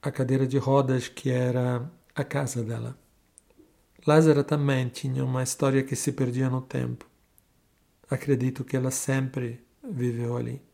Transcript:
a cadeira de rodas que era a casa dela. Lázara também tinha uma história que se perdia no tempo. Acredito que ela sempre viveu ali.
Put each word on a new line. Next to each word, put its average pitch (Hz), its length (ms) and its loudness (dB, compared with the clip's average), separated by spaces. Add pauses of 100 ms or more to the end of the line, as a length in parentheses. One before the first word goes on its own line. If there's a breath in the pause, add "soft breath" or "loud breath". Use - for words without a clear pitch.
a 143 80 -2
cadeira 131 360 0
de 131 120 0
rodas 131 500 2
que - 220 -4
era 123 600 0 (240)
a 143 80 -4
casa 139 400 -4
dela. 117 360 -8 (1080)
Lázara 151 380 6
também 139 460 0
tinha 131 340 -4
uma 127 180 0
história 135 400 2
que 135 140 -4
se - 160 -2
perdia 127 380 0
no 131 100 0
tempo. 123 480 -6 (1000)
Acredito 131 520 0
que - 140 -4
ela 131 140 0
sempre 131 760 -4 (160)
viveu 120 540 -2
ali. 120 240 -6 (140)